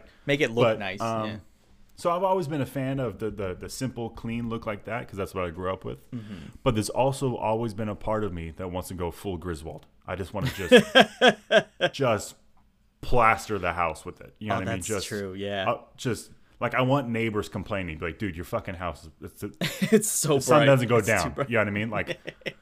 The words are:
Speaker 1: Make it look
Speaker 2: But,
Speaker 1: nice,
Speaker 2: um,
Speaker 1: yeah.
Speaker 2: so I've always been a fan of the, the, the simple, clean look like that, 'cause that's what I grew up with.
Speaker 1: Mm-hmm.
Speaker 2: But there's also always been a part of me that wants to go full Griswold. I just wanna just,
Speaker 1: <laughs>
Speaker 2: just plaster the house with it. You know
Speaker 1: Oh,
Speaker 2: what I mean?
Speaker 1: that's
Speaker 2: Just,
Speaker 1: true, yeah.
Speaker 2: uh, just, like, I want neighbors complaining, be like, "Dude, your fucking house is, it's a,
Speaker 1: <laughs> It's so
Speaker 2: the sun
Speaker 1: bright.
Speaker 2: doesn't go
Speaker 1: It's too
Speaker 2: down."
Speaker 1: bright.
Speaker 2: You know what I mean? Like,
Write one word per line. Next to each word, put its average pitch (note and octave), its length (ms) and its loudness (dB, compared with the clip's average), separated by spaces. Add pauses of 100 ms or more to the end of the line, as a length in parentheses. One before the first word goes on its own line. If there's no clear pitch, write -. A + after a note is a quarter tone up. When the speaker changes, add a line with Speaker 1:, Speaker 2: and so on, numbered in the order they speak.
(280)
Speaker 1:
Make C#3+ 140 2
it B2+ 100 2
look A#2+ 140 4
Speaker 2:
But, A2 140 2
Speaker 1:
nice, G2+ 220 -6
Speaker 2:
um, A2+ 280 -2
Speaker 1:
yeah. G#2+ 80 -8 (580)
Speaker 2:
so F3 160 -2
I've F3+ 120 0
always F#3 240 2
been D3 140 -2
a B2 40 -2
fan C3+ 340 -4
of A2+ 200 -4
the, G#2+ 120 -4
the, G2 240 -4
the F#2 140 -12
simple, A#2+ 420 -6
clean A#2 380 -6
look A2+ 180 -6
like G#2 180 -6
that, A#2 220 -6
'cause F#2+ 100 -12
that's F#2+ 160 -4
what F#2 120 -2
I F2 40 -4
grew F2+ 240 -4
up F#2 100 -8
with. - 280 -12
Speaker 1:
Mm-hmm. A2 240 -10 (280)
Speaker 2:
But B2 120 2
there's G#2+ 140 0
also C3 460 0
always A2+ 380 -2
been G#2+ 160 -4
a G2+ 60 -6
part G#2+ 280 -2
of G2+ 100 -2
me E2 240 -8
that F#2+ 120 -8
wants F2+ 200 -6
to G2 40 -10
go F2 180 -4
full F#2+ 260 -6
Griswold. D#2+ 480 -8 (200)
I F#2 100 -6
just F2+ 180 -8
wanna C3 180 -2
just, G#3 340 8 (560)
Speaker 1:
<laughs> - 520 2
Speaker 2:
just A#2 420 0 (680)
plaster A2 580 4
the F2 140 0
house E2+ 320 -2
with F2+ 160 -14
it. - 180 -20
You G#2+ 100 -6
know G2+ 60 0
Speaker 1:
Oh, F#2+ 40 -2
Speaker 2:
what F#2+ 80 -4
I F#2 40 -2
mean? F#2+ 60 -2
Speaker 1:
that's F2 100 -6
Speaker 2:
Just, G2+ 200 -2
Speaker 1:
true, G2+ 260 -6
yeah. G2 380 -4
Speaker 2:
uh, - 100 -8 (160)
just, - 340 -6 (280)
like, A#2+ 160 -2
I B2+ 60 2
want B2+ 280 2
neighbors A2+ 400 -2
complaining, F#2 480 -6
be F2 80 -6
like, E2 140 -6
"Dude, F#2+ 180 -4
your F2 80 -8
fucking G2+ 300 -6
house F2 300 -8
is, D#2 40 -18 (120)
it's - 220 -14
a, G#2+ 120 -8
Speaker 1:
<laughs> - 400 0
It's G#3+ 120 4
so D#3 280 2
Speaker 2:
the B2+ 60 2
sun D3+ 180 6
Speaker 1:
bright. C#3+ 80 6
Speaker 2:
doesn't B2+ 200 6
go A#2 100 6
Speaker 1:
It's G#2 100 4
too A2 60 4
Speaker 2:
down." E2 200 2
Speaker 1:
bright. C3+ 160 -4
Speaker 2:
You A#2 60 2
know A2 60 6
what G#2 60 2
I G#2 40 -2
mean? G#2+ 180 -2
Like, G#2+ 300 -4 (420)